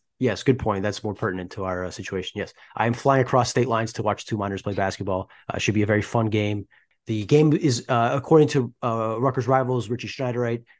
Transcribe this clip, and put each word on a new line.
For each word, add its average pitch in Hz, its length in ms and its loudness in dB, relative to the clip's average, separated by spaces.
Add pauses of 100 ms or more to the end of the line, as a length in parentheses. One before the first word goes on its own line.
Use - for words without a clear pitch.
(180)
Yes, 113 260 -2
good 131 160 2
point. 101 220 -2
That's 101 220 -4
more 107 100 -4
pertinent 92 380 -4
to 98 140 -8
our, 90 180 -4
uh, 90 80 -6
situation. 95 480 -8
Yes, - 140 -8 (200)
I 113 140 0
am 117 60 2
flying 135 280 2
across 127 280 2
state 123 180 0
lines 113 260 -2
to 110 100 -6
watch 104 220 -2
two 110 120 -4
minors 98 240 -4
play 101 120 -6
basketball. 95 560 -4 (240)
Uh, - 40 -4
should - 180 0
be 104 60 2
a 104 60 2
very 104 140 4
fun 113 260 0
game. 104 400 -2 (400)
The 107 180 -2
game 151 280 6
is, 139 340 2
uh, 120 260 2
according 151 360 6
to, 120 320 -2
uh, 113 380 -2
Rutgers 127 280 0
Rivals, 127 420 0
Richie 117 180 -6
Schneiderite, 120 560 -4 (160)